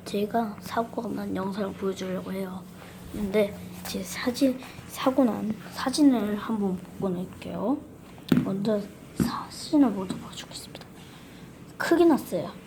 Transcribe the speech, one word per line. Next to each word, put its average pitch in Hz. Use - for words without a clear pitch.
제가 208
사고가 233
난 202
영상을 190
보여주려고 185
해요. 190
근데 202
제 196
사진, 254
사고 262
난 214
사진을 247
한번 202
보고 -
낼게요. 180
먼저 202
사진을 -
먼저 190
보여주겠습니다. -
크게 339
났어요. 208